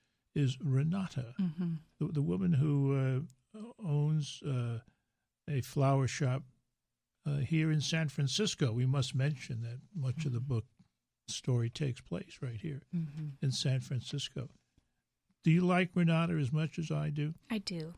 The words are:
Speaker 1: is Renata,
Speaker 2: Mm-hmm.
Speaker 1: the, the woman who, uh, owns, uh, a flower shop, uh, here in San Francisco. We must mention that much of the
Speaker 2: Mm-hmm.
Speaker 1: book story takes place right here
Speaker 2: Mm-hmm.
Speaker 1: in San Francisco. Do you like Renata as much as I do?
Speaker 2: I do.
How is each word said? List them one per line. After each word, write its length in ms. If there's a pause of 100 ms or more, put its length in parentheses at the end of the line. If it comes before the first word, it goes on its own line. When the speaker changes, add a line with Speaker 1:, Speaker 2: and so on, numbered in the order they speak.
(360)
Speaker 1:
is 260
Renata, 760
Speaker 2:
Mm-hmm. 340 (260)
Speaker 1:
the, 140
the 80
woman 320
who, 720 (300)
uh, 40 (240)
owns, 600
uh, 360 (680)
a 120
flower 460
shop, 360 (840)
uh, 120
here 340
in 100
San 280
Francisco. 600
We 140
must 300
mention 480
that 160 (160)
much 300
of 80
the 60
Speaker 2:
Mm-hmm. 80
Speaker 1:
book 180 (640)
story 420
takes 320
place 400
right 200
here 220 (120)
Speaker 2:
Mm-hmm. 320 (140)
Speaker 1:
in 100
San 300
Francisco. 680 (920)
Do 80
you 100
like 340
Renata 420
as 140
much 280
as 120
I 180
do? 240 (160)
Speaker 2:
I 100
do. 380